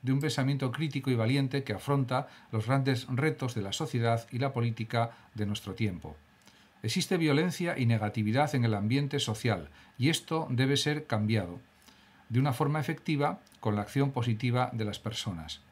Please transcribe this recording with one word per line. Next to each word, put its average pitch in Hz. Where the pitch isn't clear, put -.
de 127
un 139
pensamiento 139
crítico 135
y 127
valiente 127
que -
afronta 131
los 110
grandes 131
retos 131
de 107
la 98
sociedad 117
y 127
la 135
política 117
de 107
nuestro 101
tiempo. 85
Existe 180
violencia 165
y 123
negatividad 113
en 123
el 110
ambiente 131
social, 107
y 127
esto 160
debe 131
ser 151
cambiado, 107
de 113
una 139
forma 147
efectiva, 151
con 107
la 104
acción 139
positiva 120
de 113
las 104
personas. 87